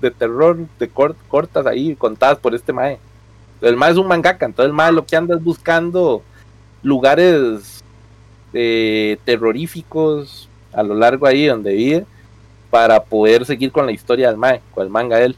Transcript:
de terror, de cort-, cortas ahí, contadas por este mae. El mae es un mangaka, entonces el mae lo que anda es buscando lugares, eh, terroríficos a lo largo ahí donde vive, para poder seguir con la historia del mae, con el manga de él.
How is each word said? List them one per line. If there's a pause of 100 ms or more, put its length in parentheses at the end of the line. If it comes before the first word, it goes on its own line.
de
terror, (220)
de
cort-, (100)
cortas
ahí,
contadas
por
este
mae. (640)
El
mae
es
un
mangaka,
entonces
el
mae
lo
que
anda
es
buscando (640)
lugares, (680)
eh,
terroríficos (240)
a
lo
largo
ahí
donde
vive, (640)
para
poder
seguir
con
la
historia
del
mae, (120)
con
el
manga
de
él.